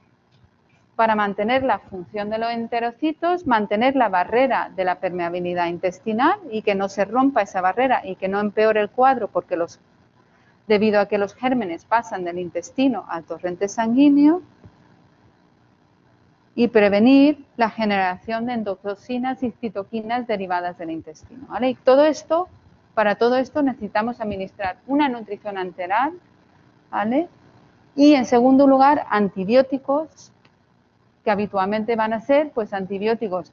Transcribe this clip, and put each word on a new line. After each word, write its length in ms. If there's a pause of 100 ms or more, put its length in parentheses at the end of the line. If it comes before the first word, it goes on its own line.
(960)
para 180
mantener 480
la 160
función 500
de 80
los 140
enterocitos, 960
mantener 480
la 140
barrera 640
de 80
la 120
permeabilidad 720
intestinal 720 (120)
y 100
que 140
no 140
se 160
rompa 360
esa 200
barrera 440
y 100
que 120
no 140
empeore 400
el 80
cuadro, 400
porque 260
los, 240 (880)
debido 320
a 80
que 100
los 180
gérmenes 500
pasan 400
del 120
intestino 680
al 160
torrente 460
sanguíneo, 720 (2250)
y 120
prevenir 760 (140)
la 120
generación 760
de 80
endotoxinas 880
y 80
citoquinas 760
derivadas 500
del 140
intestino, 560
¿vale? 220
Y 60
todo 300
esto, 420 (460)
para 220
todo 220
esto 260
necesitamos 580
administrar 640
una 240
nutrición 480
enteral, 560 (800)
¿vale? 360 (680)
Y 180
en 120
segundo 420
lugar, 420
antibióticos, 1200 (920)
que 80
habitualmente 640
van 180
a 80
ser, 300
pues, 220
antibióticos 800